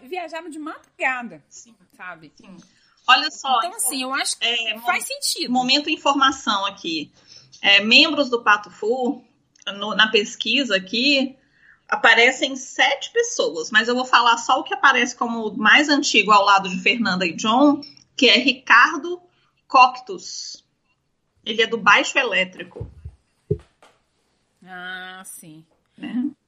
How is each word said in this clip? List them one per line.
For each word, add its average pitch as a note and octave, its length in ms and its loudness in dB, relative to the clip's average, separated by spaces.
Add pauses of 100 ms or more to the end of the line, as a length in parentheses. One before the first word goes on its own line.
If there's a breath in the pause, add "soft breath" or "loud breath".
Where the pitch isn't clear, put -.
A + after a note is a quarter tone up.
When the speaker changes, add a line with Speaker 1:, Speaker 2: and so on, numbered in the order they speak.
Speaker 1:
viajaram E4 480 -12
de D4+ 100 -16
madrugada, B3+ 880 -8
Speaker 2:
Sim. - 260 -20 (220)
Speaker 1:
sabe? E3+ 400 -20
Speaker 2:
Sim. F#3+ 220 -20 (500)
Olha C#4+ 240 2
só, C4 280 -2
Speaker 1:
Então, F4 100 -4
Speaker 2:
info-, A4 80 -14
Speaker 1:
assim, C4+ 260 -6
eu C4 100 -8
acho D#4+ 240 -6
que A3 80 -6
Speaker 2:
é, A3+ 340 -4
Speaker 1:
faz A#3+ 280 -4
Speaker 2:
mo-, C5+ 140 -10
Speaker 1:
sentido. C4+ 320 -6
Speaker 2:
momento C4 360 0
informação C#4 760 0
aqui. E3 440 -8 (520 soft breath)
É, G3+ 180 4
membros C#4 500 2
do A#3 140 -4
Pato G#3 260 2
Fu, B3 540 -4 (540)
no, G#3 180 -6
na G#3+ 160 2
pesquisa A3+ 640 -2
aqui, C4 640 -2 (500 soft breath)
aparecem B3 680 2
sete C4+ 560 -4
pessoas, E3 580 -4
mas A3 180 2
eu B3 80 0
vou B3+ 100 -4
falar A#3+ 320 2
só C4 220 0
o - 40 -6
que - 100 -8
aparece C4 420 0
como A3+ 420 -6
mais A#3+ 320 4
antigo A#3 420 2
ao G3+ 140 6
lado G3 240 4
de F#3 100 -6
Fernanda G3 460 -2
e D#3+ 100 -4
John, B3 460 2 (340 loud breath)
que A#3+ 140 4
é G3+ 80 6
Ricardo D4+ 840 2 (460)
Coctus. - 960 0 (840)
Ele G#3+ 160 -4
é A3+ 60 2
do A3+ 100 -6
baixo G#3+ 400 2
elétrico. F#3 720 -6 (1800)
Speaker 1:
Ah, F#3 600 -16
sim. D#3+ 400 -20 (320)
Speaker 2:
Né? B3 320 -6 (180)